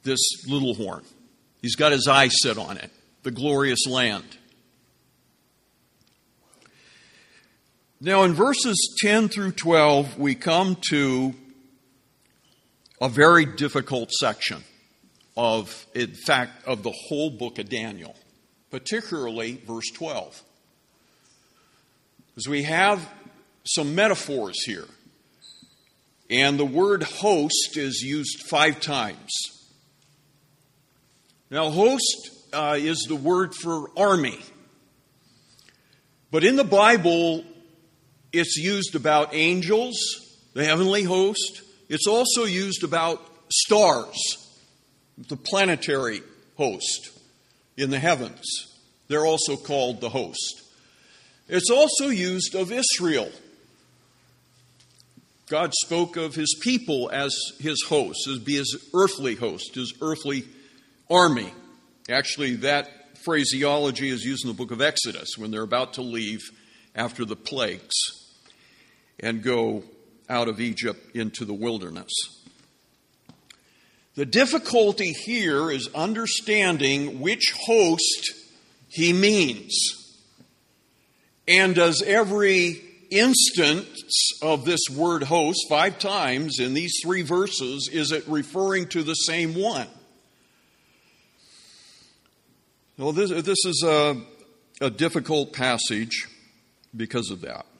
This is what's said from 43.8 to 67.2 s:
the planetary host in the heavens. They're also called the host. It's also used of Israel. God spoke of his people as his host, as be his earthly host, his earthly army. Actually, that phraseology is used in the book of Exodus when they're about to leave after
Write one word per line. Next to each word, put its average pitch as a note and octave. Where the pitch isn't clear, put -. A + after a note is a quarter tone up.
the C3
planetary C#3+
host -
in C3+
the C3+
heavens. C#3
They're D3+
also D#3
called B2+
the A#2
host. -
It's F3+
also C#4
used F#3
of F#3+
Israel. F3
God D#3
spoke E3+
of D#3
his D#3
people G3+
as C#3
his D3
host, C3+
as C3+
be C#3
his C#3
earthly E3
host, G#2
his B2+
earthly C#3+
army. E3+
Actually, C3
that C#3
phraseology C#3+
is A#2
used C3
in B2
the G2+
book A#2+
of A#2
Exodus -
when A2
they're A2
about B2
to C3
leave A2+
after A#2